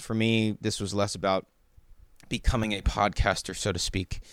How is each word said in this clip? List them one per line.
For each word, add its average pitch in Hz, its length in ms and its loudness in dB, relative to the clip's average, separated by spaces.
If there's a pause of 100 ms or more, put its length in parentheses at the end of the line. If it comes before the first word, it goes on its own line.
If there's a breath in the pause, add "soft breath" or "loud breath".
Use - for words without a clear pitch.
For - 120 -6
me, 110 460 2
this 107 220 -2
was 98 120 -6
less 101 220 0
about 95 320 0 (800)
becoming 110 460 0
a 98 80 -6
podcaster, 98 760 2
so - 160 0
to 87 80 -2
speak, - 400 -2 (140 loud breath)